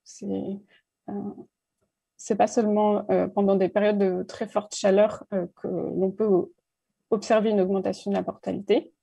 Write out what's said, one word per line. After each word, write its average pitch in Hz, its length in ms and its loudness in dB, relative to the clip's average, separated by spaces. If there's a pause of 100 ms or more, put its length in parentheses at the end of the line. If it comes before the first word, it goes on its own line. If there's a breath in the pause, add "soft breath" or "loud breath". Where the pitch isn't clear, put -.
C'est, - 220 -16 (840 soft breath)
euh, 214 40 -12 (1040)
c'est - 200 -4
pas 208 100 4
seulement, 208 640 0
euh, 185 160 2
pendant 196 300 2
des 185 120 2
périodes 208 300 2
de 185 240 0
très - 240 -8
forte 202 280 -6
chaleur, 208 580 2
euh, 185 140 -2 (140)
que - 80 -10
l'on 190 420 -2
peut 214 180 -2 (840)
observer 220 400 2
une 208 100 2
augmentation 190 520 -2
de 196 40 0
la 190 60 -2
mortalité. 196 680 -2 (100)